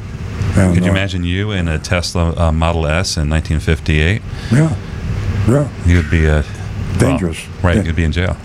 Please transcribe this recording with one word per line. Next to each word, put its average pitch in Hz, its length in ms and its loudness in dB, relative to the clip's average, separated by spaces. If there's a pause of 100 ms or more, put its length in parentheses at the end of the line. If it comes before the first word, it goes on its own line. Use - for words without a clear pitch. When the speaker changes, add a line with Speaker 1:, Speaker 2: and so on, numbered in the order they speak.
(560)
Speaker 1:
And, 92 180 4
Speaker 2:
Could 87 100 4
you 92 60 2
Speaker 1:
uh, 95 40 4
Speaker 2:
imagine 95 280 0
you 95 300 -2
in 87 160 0
a 78 100 0
Tesla, 85 560 0
uh, 82 160 2
Model 80 360 2
S 80 320 0
in 76 100 0
nineteen 78 320 0
fifty-eight? 80 640 0 (280)
Speaker 1:
Yeah. 147 240 4 (720)
Yeah. 139 220 2 (180)
Speaker 2:
You 87 120 6
would 76 120 0
be, 80 160 4
uh, 76 160 4 (560)
Speaker 1:
Dangerous. 117 480 0
Speaker 2:
well, - 160 -14
right, 87 140 4
Speaker 1:
Yeah. 104 60 2
Speaker 2:
you'd 80 140 -2
be 85 80 2
in 78 80 2
jail. 90 320 0